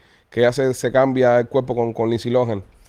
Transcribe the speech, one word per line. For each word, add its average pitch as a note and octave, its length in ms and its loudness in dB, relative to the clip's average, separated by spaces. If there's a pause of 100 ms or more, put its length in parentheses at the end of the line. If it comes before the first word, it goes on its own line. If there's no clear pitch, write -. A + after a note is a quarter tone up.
(280)
que - 120 -4
ella A#2+ 120 4
se, C3 220 0
se A#2+ 180 -6
cambia B2+ 480 4
el A#2+ 80 -2
cuerpo C3 260 -2
con, A#2 180 -2
con A2+ 180 -4
Lindsay A#2 200 -4
Lohan. A#2 320 -2 (260)